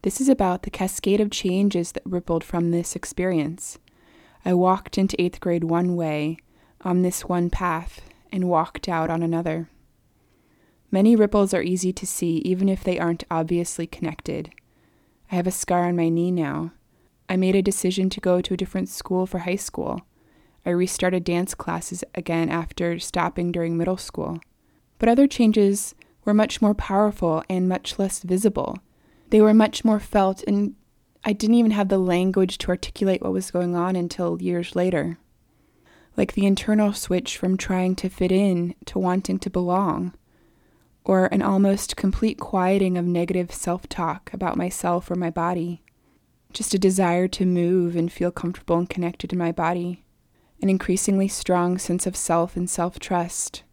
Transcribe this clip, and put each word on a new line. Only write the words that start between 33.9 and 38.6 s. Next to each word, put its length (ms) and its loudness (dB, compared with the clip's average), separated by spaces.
until 480 -2
years 320 -4
later. 440 0
Like 160 0
the 140 2
internal 460 2
switch 440 -4
from 200 0
trying 380 -2
to 140 -6
fit 240 0
in 420 2